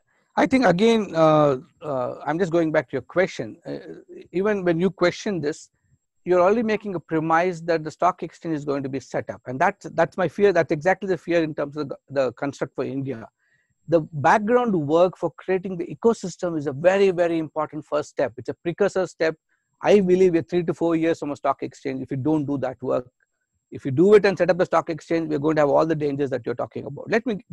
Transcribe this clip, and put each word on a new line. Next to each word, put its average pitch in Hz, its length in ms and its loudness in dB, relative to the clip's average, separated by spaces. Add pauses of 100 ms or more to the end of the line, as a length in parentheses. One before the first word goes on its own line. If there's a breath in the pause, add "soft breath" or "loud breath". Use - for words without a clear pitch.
(360)
I 285 100 4
think 254 180 2
again, 196 520 2
uh, 151 400 6 (260)
uh, 131 420 -6
I'm 151 140 -2
just 175 140 -2
going 165 180 2
back 151 200 0
to - 20 -12
your 131 100 -4
question. - 540 -4 (100)
Uh, 143 120 -10 (520)
even 196 320 -2
when 170 160 0
you 185 100 2
question 175 520 -2
this, 143 300 -8 (540)
you're 175 180 4
already 214 200 4
making 208 320 -4
a 165 60 -6
premise 165 600 -2
that 165 200 -2
the 156 80 -10
stock 175 320 -2
exchange 165 320 -8
is 147 100 -6
going 139 180 -4
to 135 60 -8
be 135 120 -6
set 131 300 -8
up. 98 160 -12
And 127 120 -8
that's, 190 360 -2
that's 165 240 0
my 185 100 0
fear. 202 240 2
That's 170 200 0
exactly 185 360 -2
the 180 80 -2
fear 170 260 0
in 156 120 -4
terms 143 240 -6
of 147 100 -6
the, - 80 -12 (140)
the 131 220 0
construct 143 420 -8
for 131 100 -4
India. 131 420 -8 (640)
The 160 140 4 (100)
background 208 640 2
work 165 420 2
for 165 220 -4
creating 185 400 -4
the 165 80 -6
ecosystem 175 720 -2
is 143 80 -6
a 143 60 -2
very, 185 400 4
very 170 260 0
important 151 480 -6
first 147 240 -4
step. 123 260 -2
It's - 140 -10
a 135 120 -8
precursor 185 440 -2
step. 160 300 -2 (440)
I 190 200 6
believe 185 340 4
we're 165 80 0
three 175 220 -4
to 165 100 -2
four 170 220 0
years 165 220 0
from 147 120 -6
a 139 60 -6
stock - 260 -2
exchange 131 400 -8
if 127 80 -10
you 139 80 -4
don't 151 260 0
do 139 140 -4
that 127 240 -8
work. 131 260 -4 (600)
If - 160 -12
you 139 40 -4
do 175 220 0
it 202 140 8
and 190 100 0
set 175 140 2
up 175 80 0
the 175 80 2
stock 160 240 -2
exchange, 165 400 -4
we're 151 80 -2
going 156 180 0
to 151 60 4
have 143 80 2
all 151 160 4
the 165 80 0
dangers 143 340 -2
that 127 160 -6
you're 120 100 -4
talking 123 300 -8
about. 139 260 -12
Let 226 140 0
me 214 140 -4 (140)